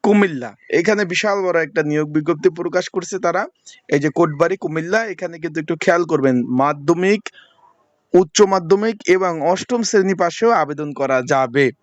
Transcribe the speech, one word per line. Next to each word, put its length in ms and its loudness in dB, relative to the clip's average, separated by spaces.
কুমিল্লা, 520 0
এখানে 360 0
বিশাল 400 -2
বড় 180 0
একটা 200 -4
নিয়োগ 280 -2
বিজ্ঞপ্তি 380 0
প্রকাশ 360 -4
করছে 300 -6
তারা। 220 -2
এই 60 2
যে 100 0
কোটবাড়ি 480 0
কুমিল্লা, 480 -4
এখানে 340 -10
কিন্তু 200 -6
একটু 240 -4
খেয়াল 280 4
করবেন, 240 2
মাধ্যমিক, 600 0
উচ্চ 280 4
মাধ্যমিক 540 2
এবং 340 2
অষ্টম 480 0
শ্রেণী 240 2
পাশেও 380 0
আবেদন 300 -6
করা 360 0
যাবে। 420 2